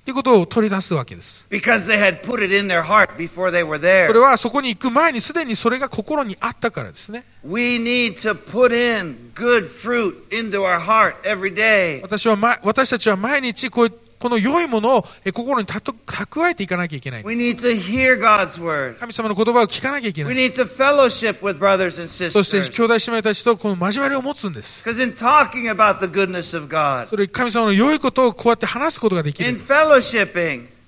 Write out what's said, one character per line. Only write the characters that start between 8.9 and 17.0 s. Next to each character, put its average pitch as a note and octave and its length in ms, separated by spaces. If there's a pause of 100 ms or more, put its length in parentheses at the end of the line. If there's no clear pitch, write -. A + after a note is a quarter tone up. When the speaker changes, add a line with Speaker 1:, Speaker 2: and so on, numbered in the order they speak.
Speaker 2:
good A#3 340
fruit A3+ 460 (160)
into G3+ 320
our F3+ 160
heart F#3+ 460
every G3 280
day. F#3+ 500
Speaker 1:
私 G3+ 260
は A3 80
ま-、 A3+ 260
私 A#3 280
た A#3 100
ち A3 100
は G3 60
毎 C4 260
日 B3+ 260
こ A#3 180
う、 A3+ 60 (260)
こ A#3+ 120
の A#3+ 80
良 C#4 240
い E4+ 40
も A#3 140
の A#3+ 160
を、 G3+ 100 (200)
え - 20
ー、 F#3+ 40
心 A#3+ 280
に G3 60
た G3 120
と-、 - 140 (140)
蓄 D4+ 420
え F4 60
て G3+ 100
い - 20
か F3 120
な F3 100
き D3+ 60
ゃ - 20
い B2+ 60